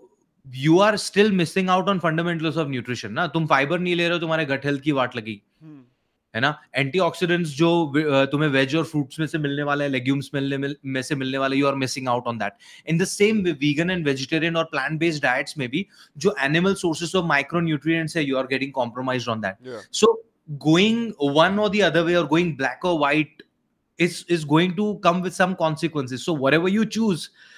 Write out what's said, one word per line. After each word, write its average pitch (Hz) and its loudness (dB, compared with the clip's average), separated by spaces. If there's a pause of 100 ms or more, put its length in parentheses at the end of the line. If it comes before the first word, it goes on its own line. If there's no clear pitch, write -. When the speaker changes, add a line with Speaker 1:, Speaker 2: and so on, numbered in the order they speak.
(680)
Speaker 1:
you 160 6
are 208 4
still 208 2
missing 185 0
out 185 2
on 185 0
fundamentals 165 -2
of 156 -2
nutrition 123 -6
ना। 156 -4
तुम 165 -2
फाइबर 147 2
नहीं 180 -2
ले 170 0
रहे 170 0
हो, 175 0
तुम्हारे 160 -2
गट 135 -4
हेल्थ 143 -2
की 151 0
वाट 123 0
लगेगी, 107 -10 (200)
Speaker 2:
हम्म। 151 -20 (540)
Speaker 1:
है 113 -4
ना? 147 -2 (120)
एंटीऑक्सीडेंट्स 170 0
जो 165 2
वे-, 156 0
अ, 139 4
तुम्हें 147 0
वेज 135 0
और 160 0
फ्रूट्स 147 -6
में 156 -2
से 160 -6
मिलने 143 -4
वाले 143 -2
हैं, 143 -2
लेग्यूम्स 135 -2
मिलने 139 -2
मिल-, 139 -6 (100)
में 131 -4
से 151 -6
मिलने 135 -4
वाले, 135 0
you 139 4
are 135 0
missing 131 -4
out 123 0
on 117 -6
that। 104 -4 (400)
In 165 2
the 185 0
same 214 2
way, 175 0
vegan 147 0
and 160 -2
vegetarian 156 -2
और 165 -2
plant 147 -2
based 151 0
diets 135 -2
में 127 -4
भी 160 -4 (320)
जो 190 0 (100)
animal 170 2
sources 170 -2
of 175 0
micronutrients 160 0
है, 151 0
you 131 -2
are 131 -2
getting 135 -4
compromised 123 -4
on 110 -2
that। 98 -8
Speaker 2:
Yeah। 110 -14 (120)
Speaker 1:
So 226 6 (560)
going 208 6 (380)
one 185 6
or 208 2
the 196 4
other 165 2
way 175 2
or 147 -4
going 170 2
black 127 -4
or 175 2
white 147 0 (520)
is, 175 0
is 170 -2 (100)
going 175 4
to 208 0 (140)
come 180 2
with 185 -2
some 180 0
consequences। 151 -4
So 160 0
whatever 165 4
you 220 0
choose, 208 -2 (280)